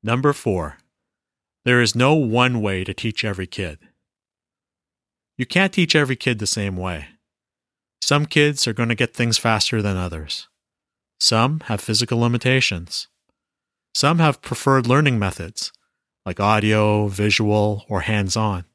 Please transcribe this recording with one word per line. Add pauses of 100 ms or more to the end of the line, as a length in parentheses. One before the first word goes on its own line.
Number
four, (840)
there
is
no
one
way
to
teach
every
kid. (1600)
You
can't
teach
every
kid
the
same
way. (960)
Some
kids
are
gonna
get
things
faster
than
others. (720)
Some
have
physical
limitations. (880)
Some
have
preferred
learning
methods, (540)
like
audio,
visual,
or
hands-on. (100)